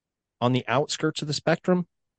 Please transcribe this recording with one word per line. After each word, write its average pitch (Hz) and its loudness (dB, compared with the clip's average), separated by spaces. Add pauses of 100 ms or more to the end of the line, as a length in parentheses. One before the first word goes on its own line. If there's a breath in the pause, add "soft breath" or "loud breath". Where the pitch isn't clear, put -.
(420)
on 123 4
the 127 0
outskirts 147 -2
of 151 -8
the 147 -4
spectrum, 180 0 (320)